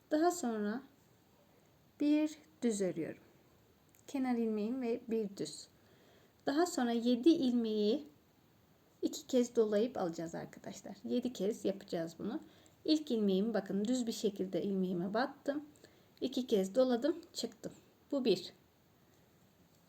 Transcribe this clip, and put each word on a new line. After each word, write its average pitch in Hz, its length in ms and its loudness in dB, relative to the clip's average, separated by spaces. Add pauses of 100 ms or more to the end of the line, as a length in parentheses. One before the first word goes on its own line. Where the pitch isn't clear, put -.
(100)
Daha 320 200 4
sonra 226 520 -2 (1160)
bir 302 380 2 (240)
düz 220 180 0
örüyorum. 165 420 -4 (840)
Kenar 254 280 -2
ilmeğim 226 480 0
ve 240 260 -2
bir 220 280 -2
düz. - 320 -8 (760)
Daha 302 200 2
sonra 247 260 0
yedi 240 360 4
ilmeği 240 800 2 (960)
iki - 240 -4
kez 247 300 0
dolayıp 214 400 2
alacağız 165 380 -4
arkadaşlar. 170 680 -12
Yedi 247 280 -2
kez 208 320 -4
yapacağız 185 540 -4
bunu. 214 220 -6 (440)
İlk 311 260 0
ilmeğimi 208 440 2
bakın 196 300 -2
düz 247 220 0
bir 226 60 -4
şekilde 190 500 -2
ilmeğime 190 520 0
battım. 277 500 -2 (560)
İki - 260 -4
kez 190 280 0
doladım, 254 460 2 (120)
çıktım. - 400 -10 (400)
Bu 269 120 0
bir. 190 280 2 (1400)